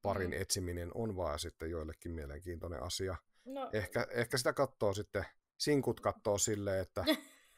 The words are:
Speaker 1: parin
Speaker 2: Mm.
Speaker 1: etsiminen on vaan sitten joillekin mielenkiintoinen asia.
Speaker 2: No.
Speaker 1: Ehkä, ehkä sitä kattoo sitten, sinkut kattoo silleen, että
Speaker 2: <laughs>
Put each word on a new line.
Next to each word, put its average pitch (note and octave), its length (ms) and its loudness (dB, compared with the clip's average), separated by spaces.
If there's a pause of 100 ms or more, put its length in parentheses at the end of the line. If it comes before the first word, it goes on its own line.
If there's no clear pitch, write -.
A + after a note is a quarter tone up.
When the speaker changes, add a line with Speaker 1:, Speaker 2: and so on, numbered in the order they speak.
Speaker 1:
parin F#2+ 300 2
Speaker 2:
Mm. C#2+ 100 0
Speaker 1:
etsiminen F2 540 -2
on A2 200 -2
vaan D#2 240 0
sitten E2 320 -6
joillekin D#2+ 400 -6
mielenkiintoinen E2 720 -6
asia. F#2 320 -2 (300)
Speaker 2:
No. C4 280 -6
Speaker 1:
Ehkä, G#3+ 380 0
ehkä A#2+ 260 0
sitä C#3 160 2
kattoo A2+ 400 2
sitten, G2 320 -2 (320)
sinkut C3+ 420 4
kattoo G2+ 380 2
silleen, G2+ 440 2
että - 240 -4
Speaker 2:
<laughs> - 260 0 (260)